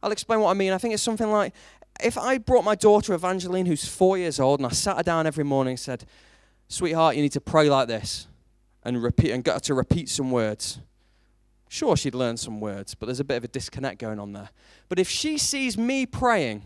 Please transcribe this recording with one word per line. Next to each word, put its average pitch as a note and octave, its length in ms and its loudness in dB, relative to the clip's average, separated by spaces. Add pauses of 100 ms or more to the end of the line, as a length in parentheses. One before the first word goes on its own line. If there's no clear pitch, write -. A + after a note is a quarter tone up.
I'll G#3+ 80 -2
explain A3 300 0
what G3 100 4
I F#3+ 40 4
mean. F#3+ 180 0
I F#3 60 0
think A3+ 160 -2
it's G#3 80 -4
something A3 280 -2
like, G#3 240 2 (480)
if - 160 0
I C4 200 0
brought A#3 260 4
my G#3+ 100 2
daughter G#3 400 6
Evangeline, F3+ 520 -2
who's D#3+ 200 -2
four F#3+ 320 2
years E3 220 -2
old, C#3 200 4
and C3 60 0
I A#2+ 40 -2
sat - 260 -2
her E3+ 60 -2
down E3 240 2
every D3+ 180 -2
morning C3+ 280 0
and B2 80 -8
said, B2+ 240 -8 (640)
"Sweetheart, D#3+ 480 2
you D3 60 2
need C#3+ 100 0
to C#3+ 80 -4
pray D3+ 300 4
like C3+ 180 4
this," - 380 -6 (560)
and A#2+ 200 -4
repeat, A#2+ 280 2
and B2 140 -2
got C3+ 100 2
her - 60 -2
to C#3+ 140 -2
repeat D3 340 0
some C3 220 -4
words. A2 500 -2 (880)
Sure, A3+ 280 0
she'd C3+ 180 -2
learn B2 220 -2
some A2 240 -10
words, G2+ 340 -8
but G#2+ 120 -12
there's B2+ 140 -6
a C#3 40 -2
bit C3+ 120 -2
of A2+ 80 -6
a A#2+ 40 -10
disconnect B2+ 500 -8
going A2 200 -8
on G2+ 140 -10
there. G2+ 180 -16 (380)
But F3+ 100 -2
if F#3 100 2
she D4+ 300 -4
sees C4 380 -2
me B3+ 300 0
praying D#3 600 0